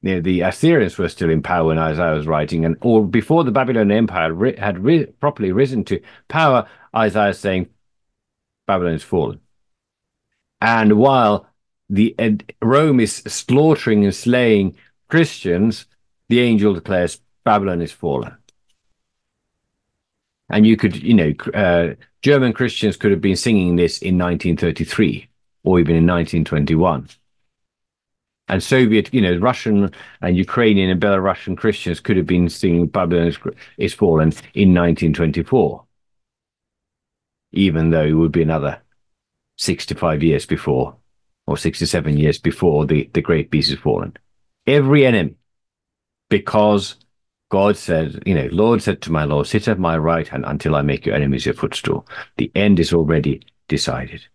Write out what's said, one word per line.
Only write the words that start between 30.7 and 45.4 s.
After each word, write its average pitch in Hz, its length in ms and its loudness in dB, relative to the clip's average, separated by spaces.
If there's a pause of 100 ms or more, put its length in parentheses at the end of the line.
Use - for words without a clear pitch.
and 90 100 0
Belarusian 95 560 -2
Christians 104 440 -4
could 104 160 -2
have 82 100 0
been 87 220 2
singing 85 380 0
"Babylon 85 420 0
is, 80 100 -6 (400)
is - 160 -4
fallen" 80 380 2 (220)
in 95 200 4
nineteen 85 400 0
twenty-four, 82 680 -2 (1700)
even 82 380 2
though 80 140 2
it 78 80 0
would 80 200 2
be 85 100 2
another 76 400 -4 (720)
sixty-five 80 680 -4
years 78 240 0
before, 65 500 -4 (500)
or 73 100 -4
sixty-seven 76 600 -4
years 73 220 0
before 76 480 0
the, 71 260 0
the - 80 0
great 78 300 -2
beast 76 200 0
is - 80 -6
fallen. - 380 -4 (500)
Every 139 400 4
enemy, 98 300 0 (920)